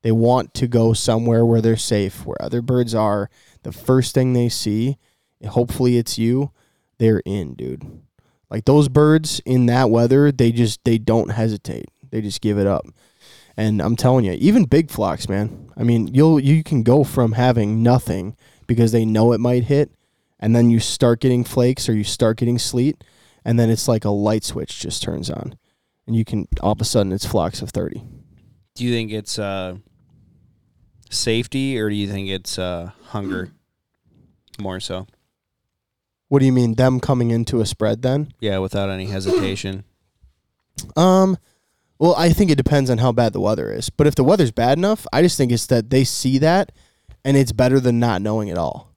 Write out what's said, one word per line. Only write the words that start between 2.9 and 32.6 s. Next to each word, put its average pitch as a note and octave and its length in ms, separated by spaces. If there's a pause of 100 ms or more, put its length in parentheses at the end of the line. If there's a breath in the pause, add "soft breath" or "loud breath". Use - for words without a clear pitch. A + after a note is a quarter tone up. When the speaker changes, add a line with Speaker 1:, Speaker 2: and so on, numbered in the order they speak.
Speaker 1:
are. G#2 340 (340 soft breath)
The - 100
first C3 400
thing B2+ 180
they A#2+ 160
see, A2+ 500 (480)
hopefully A#2+ 520
it's A#2 200
you, B2 340 (460)
they're A2 280
in, F2 300
dude. - 480 (460)
Like, A2 160
those D3+ 240
birds D3+ 560
in B2+ 220
that A#2+ 240
weather, B2+ 400
they B2 200
just, A#2 320
they A2+ 140
don't A2+ 360
hesitate. A2 520 (240)
They A2+ 100
just G#2 220
give G#2 160
it G2 80
up. G2 220 (680 soft breath)
And G#2+ 240
I'm G2+ 160
telling B2+ 300
you, F#2+ 80
even G3+ 300
big D3 260
flocks, - 400
man. G2+ 480
I A2+ 60
mean, A#2 320
you'll, D#3 240
you D3+ 240
can C3 180
go B2+ 220
from A#2+ 300
having A2+ 500
nothing G#2+ 520 (300 soft breath)
because A#2 260
they A2+ 140
know A2 280
it G#2+ 60
might B2 260
hit, C#3+ 260 (480)
and A#2 160
then A#2+ 160
you A2+ 80
start A#2+ 400
getting B2 240
flakes B2+ 440
or A#2 60
you G#2 100
start A2 340
getting A#2+ 200
sleet, B2+ 460 (420 soft breath)
and A#2 140
then A2+ 100
it's A2+ 180
like A2+ 160
a G#2+ 60
light G#2 340
switch - 360
just E2+ 240
turns D2+ 260
on, - 260 (520)
and A2+ 80
you A2+ 100
can, G#2 220 (140)
all G2+ 100
of G#2+ 100
a A2 40
sudden, G2 260
it's F#2+ 160
flocks F2 340
of A2 80
thirty. - 320 (720)
Speaker 2:
Do B2 100
you B2 80
think A2+ 200
it's, G#2+ 260
uh, G2 380 (1300)
safety, B2 680
or G#2+ 100
do G#2 60
you G2+ 120
think G2 220
it's, F#2+ 300
uh, F2+ 320 (140)